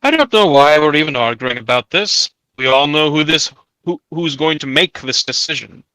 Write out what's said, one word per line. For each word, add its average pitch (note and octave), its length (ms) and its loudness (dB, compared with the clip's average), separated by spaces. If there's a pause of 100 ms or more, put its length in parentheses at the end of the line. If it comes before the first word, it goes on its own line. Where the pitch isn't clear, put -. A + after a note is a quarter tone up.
I C#4 80 2
don't D4+ 220 0
know G#3+ 140 4
why D3 320 6
we're D3+ 180 2
even D3+ 200 -2
arguing A#2+ 420 -4
about B2 320 -2
this. - 400 -2 (280)
We C3 80 -4
all C3+ 200 4
know D3+ 240 0
who D3+ 140 0
this, D3+ 280 -2 (320)
who, F3 160 -6 (100)
who's D#3 260 -6
going D#3 240 -2
to D3 60 -12
make D3 340 -2
this C3 240 -6
decision. - 600 -8 (100)